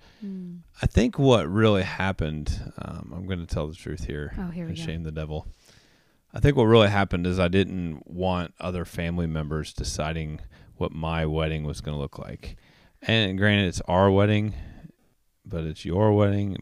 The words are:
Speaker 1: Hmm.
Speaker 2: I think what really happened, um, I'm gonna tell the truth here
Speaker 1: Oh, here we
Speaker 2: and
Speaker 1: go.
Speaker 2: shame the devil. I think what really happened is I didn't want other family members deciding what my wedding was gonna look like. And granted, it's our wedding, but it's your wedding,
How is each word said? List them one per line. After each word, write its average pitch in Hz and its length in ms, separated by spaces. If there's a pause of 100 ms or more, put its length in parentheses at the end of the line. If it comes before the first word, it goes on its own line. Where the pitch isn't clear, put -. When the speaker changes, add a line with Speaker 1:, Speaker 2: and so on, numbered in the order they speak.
(200)
Speaker 1:
Hmm. 185 360 (260)
Speaker 2:
I 131 40
think 220 320
what 123 280
really 101 360
happened, 82 960
um, - 360
I'm 92 140
gonna 87 180
tell 78 220
the 80 80
truth - 300
here 73 320
Speaker 1:
Oh, 185 120
here 170 140
we 160 60
Speaker 2:
and 160 80
Speaker 1:
go. 165 60
Speaker 2:
shame 80 200
the 78 80
devil. 78 340 (840)
I 104 80
think 139 160
what 123 80
really 110 240
happened 98 380
is 90 120
I 90 100
didn't 90 640
want 90 480
other 87 280
family 85 400
members 78 480
deciding 76 640 (360)
what 87 140
my 80 360
wedding 78 380
was 73 180
gonna 76 160
look 69 200
like. - 380 (460)
And 104 360
granted, 101 300
it's - 140
our 95 280
wedding, 104 440 (920)
but 82 180
it's 78 200
your 104 280
wedding, 101 500